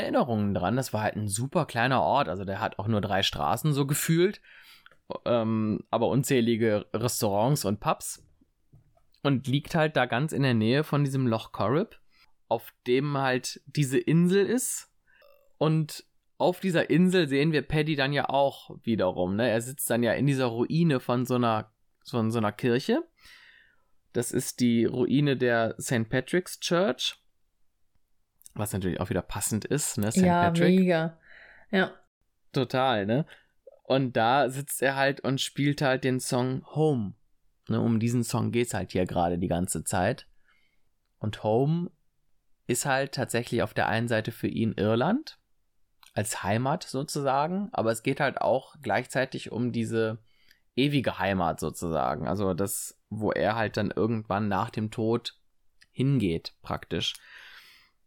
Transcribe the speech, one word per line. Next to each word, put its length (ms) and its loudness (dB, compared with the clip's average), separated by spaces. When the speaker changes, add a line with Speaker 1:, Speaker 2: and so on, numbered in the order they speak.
Speaker 1:
Erinnerungen 520 2
dran. 220 2
Das 180 -2
war 80 -2
halt 140 -2
ein 120 -2
super 380 -2
kleiner 380 0
Ort. 260 2
Also 160 -6
der 140 -6
hat 180 -4
auch 100 -6
nur 140 2
drei 220 0
Straßen 500 0
so 140 0
gefühlt. 540 2
Ähm, 640 0
aber 200 2
unzählige 840 2
Restaurants 720 0
und 140 -2
Pubs. 440 -6
Und 240 0
liegt 280 -2
halt 200 0
da 100 2
ganz 280 -2
in 100 0
der 100 2
Nähe 300 2
von 200 0
diesem 240 -2
Loch 240 -2
Corrib, 480 -2
auf 260 -4
dem 300 2
halt 480 -2
diese 340 0
Insel 460 4
ist. 460 -2
Und 480 0
auf 220 0
dieser 300 0
Insel 380 4
sehen 240 2
wir 100 2
Paddy 340 0
dann 180 0
ja 160 0
auch 420 0
wiederum, 540 0
ne? 120 2
Er 140 2
sitzt 300 -8
dann 100 2
ja 120 2
in 120 0
dieser 220 2
Ruine 520 2
von 280 -2
so 80 0
einer, 360 0
von 280 0
so 80 0
einer 120 0
Kirche. 520 0
Das 180 -2
ist 280 -4
die 260 4
Ruine 520 0
der 400 0
Saint 320 -2
Patrick's 500 -2
Church. 560 -2
Was 180 -4
natürlich 260 -2
auch 120 -2
wieder 100 0
passend 440 -4
ist, 340 -2
ne? 120 0
Saint 140 4
Speaker 2:
Ja, 240 4
Speaker 1:
Patrick. 300 4
Speaker 2:
mega. 400 2
Ja. 220 2
Speaker 1:
Total, 520 0
ne? 220 0
Und 340 0
da 320 4
sitzt 320 -8
er 140 2
halt 260 0
und 200 0
spielt 420 -2
halt 200 2
den 160 0
Song 540 -2
Home. 400 0
Ne, 100 0
um 200 2
diesen 240 0
Song 280 -2
geht's 220 0
halt 180 -6
hier 140 0
gerade 320 0
die 100 -2
ganze 360 -2
Zeit. 440 -2
Und 240 -6
Home 480 0
ist 200 -2
halt 260 0
tatsächlich 480 -2
auf 140 -4
der 120 0
einen 200 0
Seite 240 0
für 160 -4
ihn 260 0
Irland, 640 0
als 300 -4
Heimat 400 -2
sozusagen, 880 -2
aber 200 0
es 120 -6
geht 160 -2
halt 220 -2
auch 400 0
gleichzeitig 680 -2
um 200 -2
diese 460 0
ewige 440 2
Heimat 420 0
sozusagen, 640 -2
also 260 0
das, 460 -4
wo 220 -2
er 240 0
halt 220 -2
dann 140 0
irgendwann 580 -2
nach 220 -2
dem 200 -4
Tod 480 -4
hingeht 720 0
praktisch. 520 -6